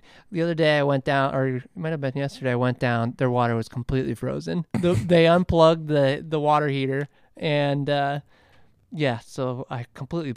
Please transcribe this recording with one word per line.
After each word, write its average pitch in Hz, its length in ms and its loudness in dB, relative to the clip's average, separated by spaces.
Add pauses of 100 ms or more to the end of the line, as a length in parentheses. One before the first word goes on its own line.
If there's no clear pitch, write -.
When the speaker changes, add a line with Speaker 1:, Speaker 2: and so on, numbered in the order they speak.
Speaker 1:
<laughs> - 240 -20
the 175 100 -2
other 170 140 0
day 151 240 4
I 143 40 2
went 139 220 0
down, 139 300 0
or 131 220 0
it 123 60 -8 (120)
might 165 160 -4
have 156 100 -6
been 135 160 -4
yesterday, 139 340 -4
I 123 40 0
went 123 240 0
down, 120 380 0
their 131 120 2
water 120 260 0
was 113 140 -4
completely 131 460 -4
frozen. 156 500 -6 (140)
The, 175 140 2
Speaker 2:
<laughs> 185 140 -2
Speaker 1:
they 165 200 6
unplugged 165 600 4
the, 143 400 2
the 156 120 -2
water 151 280 2
heater, 135 400 -2 (300)
and, 143 520 -2
uh, 143 300 0 (720)
yeah, 139 260 -2
so 127 500 -6
I 117 240 -8
completely 139 440 -8